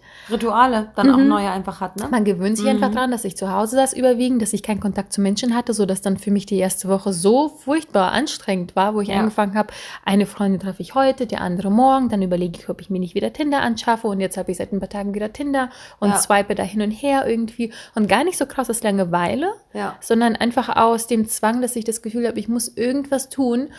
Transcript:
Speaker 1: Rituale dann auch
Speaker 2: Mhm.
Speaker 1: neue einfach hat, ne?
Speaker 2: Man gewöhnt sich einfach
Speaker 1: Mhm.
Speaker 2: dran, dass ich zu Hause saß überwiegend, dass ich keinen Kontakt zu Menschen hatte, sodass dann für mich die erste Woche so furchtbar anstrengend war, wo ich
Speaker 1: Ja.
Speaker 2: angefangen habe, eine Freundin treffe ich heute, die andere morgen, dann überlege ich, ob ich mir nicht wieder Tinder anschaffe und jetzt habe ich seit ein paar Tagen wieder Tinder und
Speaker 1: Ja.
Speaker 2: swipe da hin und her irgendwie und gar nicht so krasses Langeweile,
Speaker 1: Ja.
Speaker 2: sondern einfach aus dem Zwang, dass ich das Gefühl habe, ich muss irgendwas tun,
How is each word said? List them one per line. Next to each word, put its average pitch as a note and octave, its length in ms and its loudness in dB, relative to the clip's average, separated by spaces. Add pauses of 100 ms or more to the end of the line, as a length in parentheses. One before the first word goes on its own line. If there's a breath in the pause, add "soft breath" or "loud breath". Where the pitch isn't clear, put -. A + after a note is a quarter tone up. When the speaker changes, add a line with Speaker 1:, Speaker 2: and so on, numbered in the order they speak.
(300 loud breath)
Speaker 1:
Rituale A3 640 0
dann B3 160 6
auch B3+ 60 6
Speaker 2:
Mhm. C4+ 100 6
Speaker 1:
neue G3+ 240 2
einfach F#3 300 -6
hat, F#3 160 -6
ne? G#3+ 140 -4
Speaker 2:
Man A3+ 140 2
gewöhnt G3 340 0
sich G#3 100 0
einfach G#3+ 220 2
Speaker 1:
Mhm. G#3+ 40 -2
Speaker 2:
dran, B3+ 160 0
dass A#3+ 140 -2
ich F#3+ 100 -6
zu F#3+ 160 -6
Hause A3 260 0
saß C4 180 2
überwiegend, B3+ 480 2
dass G3+ 100 -2
ich G3+ 100 -2
keinen G#3 160 -2
Kontakt G3 360 -4
zu G3+ 80 0
Menschen G3+ 340 0
hatte, A#3+ 160 -2
sodass F#3+ 300 0
dann G3 160 0
für G3+ 120 -4
mich G3+ 140 2
die G3 140 0
erste F#3 300 0
Woche G3 260 0
so A3 340 4
furchtbar C#4 640 0
anstrengend G3 640 -4
war, G3+ 180 2
wo G#3+ 60 0
ich G3+ 80 -4
Speaker 1:
Ja. G3 120 -2
Speaker 2:
angefangen G#3+ 360 0
habe, G#3 160 -2 (320 loud breath)
eine G3+ 220 4
Freundin G3 340 -2
treffe F#3+ 220 -8
ich - 120 -12
heute, C4+ 320 2
die A3 120 -6
andere F#3 320 -2
morgen, C4 400 4
dann G#3 100 0
überlege F3+ 400 -2
ich, - 80 -14
ob - 140 -8
ich - 80 -10
mir F#3 100 -2
nicht F3 140 -6
wieder A3+ 180 -2
Tinder C#4+ 300 0
anschaffe A3+ 440 0
und G3 140 -2
jetzt F#3+ 160 -2
habe F#3+ 160 -4
ich F3 60 -8
seit F#3+ 140 -6
ein G3 80 -2
paar F#3+ 100 -8
Tagen G3+ 240 -6
wieder G#3 180 -6
Tinder C#4 380 -2 (280 loud breath)
und G3+ 120 2
Speaker 1:
Ja. G3+ 80 4
Speaker 2:
swipe G3+ 360 2
da G3 80 -4
hin G3+ 200 -4
und G#3 80 0
her C4+ 360 0
irgendwie A3+ 460 -4 (220 loud breath)
und G#3+ 120 2
gar G3 160 4
nicht F4+ 140 -2
so C#4+ 80 -2
krasses A#3+ 380 -4
Langeweile, G3 680 0 (240)
Speaker 1:
Ja. G3+ 280 -8
Speaker 2:
sondern A#3 360 2
einfach A#3 400 -2
aus A3+ 300 4
dem A3 200 0
Zwang, A3+ 360 -2
dass B3 120 -2
ich A3 120 -6
das A3 160 -4
Gefühl A#3 260 -2
habe, A#3 100 -6
ich G#3+ 100 -6
muss A#3+ 200 -2
irgendwas C4 600 -2
tun, B3+ 380 0 (100)